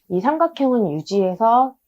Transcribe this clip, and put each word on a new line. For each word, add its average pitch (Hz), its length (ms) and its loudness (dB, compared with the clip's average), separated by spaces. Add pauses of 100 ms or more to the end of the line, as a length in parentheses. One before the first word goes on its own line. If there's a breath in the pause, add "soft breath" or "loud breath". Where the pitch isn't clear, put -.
이 180 120 -2
삼각형은 269 720 0
유지해서 202 840 0 (140)